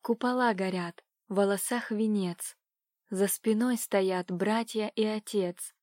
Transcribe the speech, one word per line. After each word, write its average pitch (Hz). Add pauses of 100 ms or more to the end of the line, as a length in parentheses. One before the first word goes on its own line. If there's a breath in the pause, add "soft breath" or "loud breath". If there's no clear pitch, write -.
Купола 247
горят, 185 (240)
в 196
волосах 202
венец. 208 (520)
За 196
спиной 226
стоят 190
братья 214
и 220
отец. 214